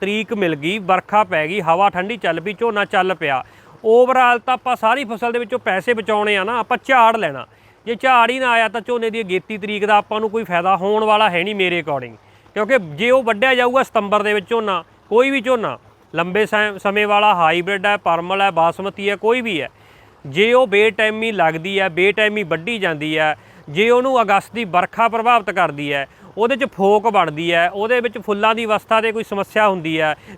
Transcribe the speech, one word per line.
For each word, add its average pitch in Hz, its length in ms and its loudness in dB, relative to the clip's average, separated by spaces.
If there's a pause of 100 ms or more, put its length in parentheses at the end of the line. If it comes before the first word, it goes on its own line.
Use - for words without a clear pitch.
ਤਰੀਕ 208 340 -4
ਮਿਲ 185 200 0
ਗਈ, 160 240 -6
ਵਰਖਾ 190 460 0
ਪੈ 160 240 -2
ਗਈ, 196 120 -4
ਹਵਾ 175 300 2
ਠੰਡੀ 190 260 -6
ਚੱਲ 170 240 -2
ਪਈ, 190 120 -8
ਝੋਨਾ 208 320 -2
ਚੱਲ 185 300 0
ਪਿਆ, 143 300 -4 (240)
overall 247 760 4
ਤਾਂ 254 80 0
ਆਪਾਂ 247 220 -4
ਸਾਰੀ 247 280 0
ਫਸਲ 233 280 -6
ਦੇ 240 60 -2
ਵਿੱਚੋਂ 240 200 -6
ਪੈਸੇ 208 360 -2
ਬਚਾਉਣੇ 208 420 0
ਆ 190 80 0
ਨਾ, 233 140 -4
ਆਪਾਂ 226 260 -2
ਝਾੜ 233 320 4
ਲੈਣਾ। 143 300 -4 (400)
ਜੇ 226 80 -4
ਝਾੜ 240 360 4
ਹੀ 262 80 -2
ਨਾ 262 120 0
ਆਇਆ 226 180 2
ਤਾਂ 220 120 -6
ਝੋਨੇ 226 300 -4
ਦੀ 220 100 -6
ਅਗੇਤੀ 185 380 -4
ਤਰੀਕ 208 280 -6
ਦਾ 208 100 4
ਆਪਾਂ 214 240 -2
ਨੂੰ 220 100 -4
ਕੋਈ 226 140 -4
ਫਾਇਦਾ 180 320 0
ਹੋਣ 208 280 0
ਵਾਲਾ 214 260 2
ਹੈ 175 140 -2
ਨਹੀਂ 208 100 -6
ਮੇਰੇ 180 280 0
according, 131 340 -6 (380)
ਕਿਉਂਕਿ 214 240 0
ਜੇ 175 320 -2
ਉਹ 262 120 4
ਵੱਢਿਆ 226 320 0
ਜਾਊਗਾ 247 280 2
ਸਤੰਬਰ 202 400 0
ਦੇ 208 120 0
ਵਿੱਚ 208 140 -4
ਝੋਨਾ, 208 360 -2 (240)
ਕੋਈ 254 220 2
ਵੀ 277 100 0
ਝੋਨਾ, 208 380 -2 (360)
ਲੰਬੇ 180 320 0
ਸਮ-, 208 320 -2
ਸਮੇਂ 208 280 0
ਵਾਲਾ 208 280 4
ਹਾਈਬ੍ਰਿਡ 175 520 0
ਹੈ, 208 100 2
ਪਰਮਲ 180 440 -2
ਹੈ, 196 100 2
ਬਾਸਮਤੀ 185 600 -2
ਹੈ, 202 60 -4
ਕੋਈ 233 240 0
ਵੀ 214 200 -4
ਹੈ, 123 80 -8 (580)
ਜੇ 185 260 2
ਉਹ 254 140 4
ਬੇਟਾਈਮੀ 214 640 0
ਲੱਗਦੀ 175 480 0
ਹੈ, 190 80 0
ਬੇਟਾਈਮੀ 208 540 0
ਵੱਢੀ 165 360 -4
ਜਾਂਦੀ 156 400 -4
ਹੈ, 156 180 0 (320)
ਜੇ 190 220 0
ਉਹਨੂੰ 247 320 2
ਅਗਸਤ 196 320 0
ਦੀ 233 100 -6
ਵਰਖਾ 185 440 0
ਪ੍ਰਭਾਵਿਤ 226 420 0
ਕਰਦੀ 147 420 -2
ਹੈ, 139 160 -4 (280)
ਉਹਦੇ 233 200 0
'ਚ 233 80 -2
ਫੋਕ 202 440 0
ਬਣਦੀ 170 440 0
ਹੈ, 170 180 4
ਉਹਦੇ 220 300 0
ਵਿੱਚ 233 180 -4
ਫੁੱਲਾਂ 214 360 0
ਦੀ 233 100 -4
ਅਵਸਥਾ 214 340 0
'ਤੇ 220 140 -2
ਕੋਈ 220 120 -4
ਸਮੱਸਿਆ 208 440 0
ਹੁੰਦੀ 160 320 -2
ਹੈ, 156 140 0 (220)